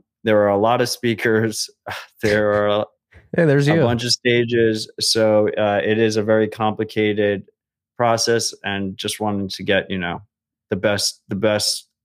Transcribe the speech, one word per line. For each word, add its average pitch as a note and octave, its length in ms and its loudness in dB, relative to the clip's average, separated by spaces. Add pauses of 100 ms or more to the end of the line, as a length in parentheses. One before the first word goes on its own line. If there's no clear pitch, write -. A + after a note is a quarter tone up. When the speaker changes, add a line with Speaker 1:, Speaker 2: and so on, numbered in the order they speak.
(240)
Speaker 1:
there G#2+ 180 2
are G#2 60 4
a G2+ 100 2
lot A#2 220 2
of A#2+ 80 0
speakers. A2+ 800 -2 (180)
<laughs> - 80 -10 (280)
There G#2 300 2
are G#2 160 2
a G#2 160 0 (520)
Speaker 2:
Hey, E3+ 100 4
there's C#3+ 220 4
Speaker 1:
a D#3 60 4
Speaker 2:
you. E3 80 2
Speaker 1:
bunch A#2+ 220 0
of A#2+ 60 -2
stages. A#2 800 0 (100)
So, G#2+ 560 2
uh, G#2 280 0
it G#2+ 140 0
is A2 180 2
a G#2+ 60 0
very A2 260 2
complicated G#2 1000 -2 (500)
process, A#2 560 0 (120)
and G2 320 -6
just - 240 -8
wanting G2+ 280 -4
to - 140 -12
get, G2 280 -2
you G2 80 -6
know, F2 220 -6 (500)
the G#2 60 -2
best, G2+ 520 -2
the A2+ 80 -8
best G#2 520 -2 (160)